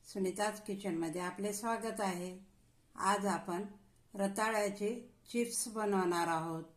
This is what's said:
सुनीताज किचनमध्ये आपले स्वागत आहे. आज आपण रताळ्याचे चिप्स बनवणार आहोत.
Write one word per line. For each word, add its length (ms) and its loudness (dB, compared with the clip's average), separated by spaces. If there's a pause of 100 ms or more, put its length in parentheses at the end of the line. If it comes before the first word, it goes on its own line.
(120)
सुनीताज 480 0
किचनमध्ये 600 -2
आपले 320 -2
स्वागत 480 -2
आहे. 380 -2 (560)
आज 320 4
आपण 380 0 (500)
रताळ्याचे 1000 0 (200)
चिप्स 360 0
बनवणार 580 2
आहोत. 380 0 (120)